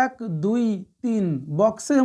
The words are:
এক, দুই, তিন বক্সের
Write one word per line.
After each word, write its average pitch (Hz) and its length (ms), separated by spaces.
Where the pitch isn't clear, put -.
এক, 262 120
দুই, 233 180
তিন 226 220
বক্সের 220 460